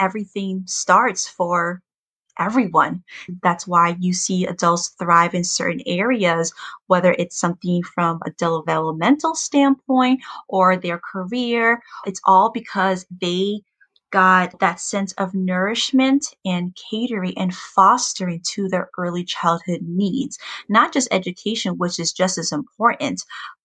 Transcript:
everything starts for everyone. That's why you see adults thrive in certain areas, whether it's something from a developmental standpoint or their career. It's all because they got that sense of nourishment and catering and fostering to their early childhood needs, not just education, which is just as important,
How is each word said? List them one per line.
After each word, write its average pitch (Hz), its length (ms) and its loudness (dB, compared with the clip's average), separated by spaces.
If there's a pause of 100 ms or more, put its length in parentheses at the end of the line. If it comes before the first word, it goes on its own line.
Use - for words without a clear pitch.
everything 190 640 -4
starts 196 640 2
for 175 520 -2 (580)
everyone. 180 640 0 (380)
That's 175 240 0
why 175 340 4
you 180 120 0
see 180 340 -2
adults 170 420 0 (100)
thrive 170 360 4
in 175 100 -2
certain - 420 -4
areas, 175 640 0 (360)
whether 180 280 4
it's - 220 -6
something 175 440 -2
from 170 440 -2
a 156 60 -4
developmental 165 1040 0
standpoint 262 840 2 (260)
or 185 280 4
their 175 220 -4
career. 233 840 -2 (240)
It's 196 200 -8
all 190 260 6
because 190 560 -2 (140)
they 190 400 -2 (500)
got 185 500 4
that 185 180 0
sense 196 360 -6
of 185 200 -4
nourishment 220 920 0 (180)
and 180 320 -2 (120)
catering 214 480 -4
and 185 180 0
fostering 190 920 2
to 196 240 -4
their 185 280 -2
early 175 280 -4
childhood 170 580 -2
needs, 180 560 -2 (300)
not 233 240 4
just 262 180 0
education, 190 680 -4
which 180 200 -2
is 170 140 -4
just 185 260 0
as 165 140 -4
important, - 720 -2 (400)